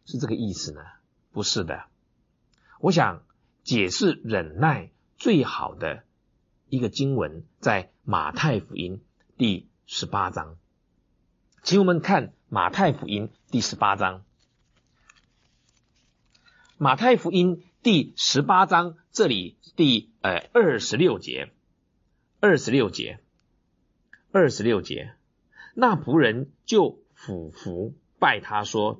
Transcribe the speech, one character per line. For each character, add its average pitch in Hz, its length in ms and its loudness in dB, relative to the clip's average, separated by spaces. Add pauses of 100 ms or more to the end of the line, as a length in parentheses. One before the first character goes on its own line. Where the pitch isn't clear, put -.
是 - 140 -12
这 127 100 -6
个 110 80 -4
意 104 160 -6
思 80 200 -10
呢？ 73 100 -18 (500)
不 101 100 -6
是 98 220 -2
的。 80 200 -10 (960)
我 185 140 0
想 117 300 0 (420)
解 104 240 0
释 165 340 0
忍 90 380 -4
耐 127 320 0 (240)
最 175 260 2
好 - 320 -6
的 80 300 -8 (640)
一 135 100 -2
个 120 100 -2
经 135 280 -2
文 80 280 -6 (140)
在 101 320 -2 (140)
马 78 280 -2
太 135 280 0
福 - 160 -16
音 90 240 -8 (380)
第 104 300 -2 (180)
十 - 180 -8
八 90 260 -4
章。 82 260 -10 (1040)
请 190 180 2
我 196 40 6
们 180 160 2
看 170 340 0 (140)
马 92 200 0
太 185 240 2
福 - 140 -8
音 104 240 -4 (200)
第 123 100 0
十 - 140 -6
八 98 220 2
章。 95 260 -4 (2500)
马 139 200 2
太 233 200 4
福 170 140 -2
音 180 320 2 (200)
第 175 340 2
十 - 260 0
八 185 240 4
章 170 300 0 (160)
这 214 140 2
里 95 300 -4 (200)
第， 127 340 2 (100)
呃， 92 320 -2
二 175 260 4
十 - 180 -4
六 135 220 2
节， 64 320 -10 (880)
二 196 160 4
十 135 140 -2
六 117 200 2
节， - 300 -12 (1120)
二 180 160 4
十 104 140 -6
六 110 180 2
节， - 320 -12 (640)
那 233 200 4
仆 - 220 -2
人 127 340 2 (140)
就 185 340 2 (160)
俯 85 360 -12
伏 98 440 -10 (240)
拜 127 220 2
他 107 240 -6
说 107 360 -2